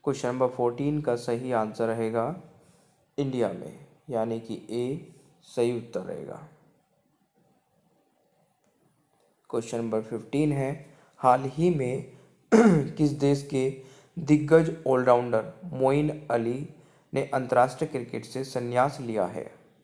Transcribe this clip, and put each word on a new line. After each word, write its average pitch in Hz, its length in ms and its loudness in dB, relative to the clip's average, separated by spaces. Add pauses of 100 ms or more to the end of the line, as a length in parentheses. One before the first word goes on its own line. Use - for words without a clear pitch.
क्वेश्चन 135 240 -2
नंबर 127 200 0
फोर्टीन 135 540 -2
का 120 140 0
सही 120 360 -4
आंसर 110 360 0
रहेगा 113 540 -2 (760)
इंडिया 127 360 -2
में, - 340 -16 (220)
यानी 113 300 -2
कि 113 300 -12
ए 123 440 -6 (280)
सही 120 360 -2
उत्तर - 220 -8
रहेगा। 82 480 -12 (3000)
क्वेश्चन 117 280 -4
नंबर 110 240 -2
फ़िफ़्टीन 139 500 -2
है, 139 420 -4 (240)
हाल 131 260 4
ही 160 320 0
में 127 420 -4 (360)
<clears throat> 175 400 6
किस 151 160 2
देश 139 420 2
के 135 320 -2 (360)
दिग्गज 156 680 4
ऑलराउंडर 123 680 4 (120)
मोइन 147 640 0
अली 120 380 -2 (440)
ने 135 200 -2
अंतर्राष्ट्रीय 131 580 2
क्रिकेट 123 340 -8
से 131 180 -8
संन्यास 127 560 -2
लिया 110 260 -2
है? - 300 -10 (280)